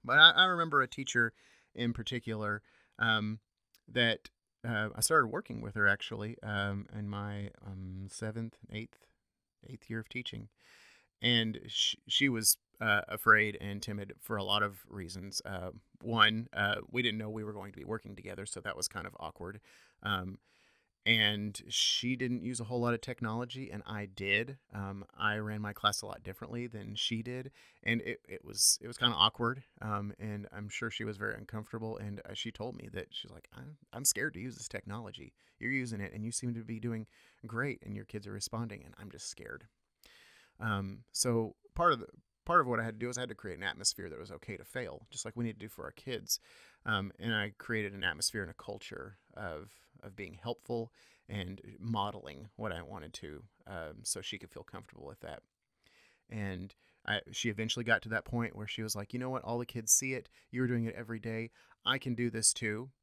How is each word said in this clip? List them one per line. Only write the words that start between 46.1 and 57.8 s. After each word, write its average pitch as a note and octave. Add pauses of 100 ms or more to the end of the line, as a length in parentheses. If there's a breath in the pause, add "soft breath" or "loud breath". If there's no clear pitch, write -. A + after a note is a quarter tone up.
Um, G2+
and A2+
I G#2
created G#2+
an F#2+
atmosphere F2
and F2
a -
culture - (160)
of, F2 (320)
of G2
being G#2
helpful A#2 (360 soft breath)
and G2 (180)
modeling G2+
what G#2+
I F2
wanted D#2
to, D2 (240)
um, E2
so -
she F#2+
could F2+
feel -
comfortable -
with C#2
that. - (880 soft breath)
And G2 (320 soft breath)
I, G#2 (120)
she -
eventually A2